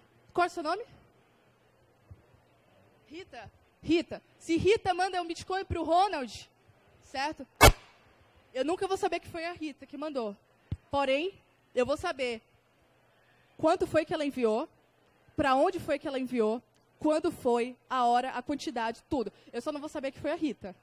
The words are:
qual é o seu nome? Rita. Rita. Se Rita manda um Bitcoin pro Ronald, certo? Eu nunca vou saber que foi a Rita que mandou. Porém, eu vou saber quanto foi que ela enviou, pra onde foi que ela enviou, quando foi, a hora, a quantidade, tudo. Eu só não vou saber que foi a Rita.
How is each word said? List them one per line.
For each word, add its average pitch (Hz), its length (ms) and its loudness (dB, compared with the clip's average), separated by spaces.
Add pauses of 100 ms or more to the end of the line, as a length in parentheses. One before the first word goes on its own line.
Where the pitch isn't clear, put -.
(340)
qual 349 100 2
é 359 40 4
o 339 40 -8
seu 339 120 -8
nome? 359 200 -4 (2250)
Rita. 269 420 -16 (320)
Rita. 247 400 0 (180)
Se 330 180 0
Rita 381 360 4
manda 370 280 0
um 339 60 -8
Bitcoin 370 360 -4
pro 359 200 -4
Ronald, 320 680 0 (520)
certo? 277 460 -6 (1040)
Eu 262 120 -2
nunca 370 220 -2
vou 381 100 -2
saber 349 220 -2
que - 80 -14
foi 330 180 -8
a 349 80 -6
Rita 311 320 -12
que 285 120 -16
mandou. 269 380 -6 (540)
Porém, 277 440 0 (420)
eu 247 100 2
vou 277 120 0
saber 262 440 -4 (1160)
quanto 349 280 2
foi 320 200 2
que - 80 -6
ela 311 120 -2
enviou, 247 420 0 (680)
pra 277 200 4
onde 339 240 4
foi 285 200 -2
que - 80 -10
ela 277 100 -4
enviou, 247 460 0 (340)
quando 311 340 2
foi, 240 440 0 (140)
a 254 160 2
hora, 247 240 4
a 247 120 -6
quantidade, 240 680 -4
tudo. 226 220 -2 (200)
Eu 240 100 -6
só 311 100 -6
não 294 100 -8
vou 302 80 -10
saber 269 220 -6
que - 80 -18
foi 294 120 -2
a 320 40 -2
Rita. 254 480 -6